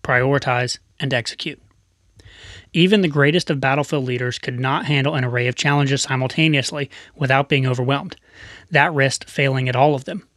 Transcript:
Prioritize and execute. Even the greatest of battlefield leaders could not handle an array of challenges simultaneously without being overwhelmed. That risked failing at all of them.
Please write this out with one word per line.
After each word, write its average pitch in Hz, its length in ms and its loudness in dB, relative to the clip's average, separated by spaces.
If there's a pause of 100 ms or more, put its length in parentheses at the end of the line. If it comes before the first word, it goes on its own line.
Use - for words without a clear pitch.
Prioritize 127 760 0 (200)
and 135 140 -4
execute. - 480 -6 (1120)
Even 185 280 4
the 180 80 2
greatest 147 420 2
of 139 100 -2
battlefield 139 440 0
leaders 123 340 -4
could 127 220 -8
not 135 260 -2
handle 147 280 0
an 127 100 0
array 123 240 -2
of 123 80 -4
challenges 143 460 0
simultaneously 139 840 -2 (280)
without 135 320 2
being 135 180 2
overwhelmed. 131 500 -2 (540)
That 156 240 4
risked 135 340 0
failing 131 400 0
at 123 80 -2
all 143 180 6
of 135 100 -6
them. - 220 -10 (100)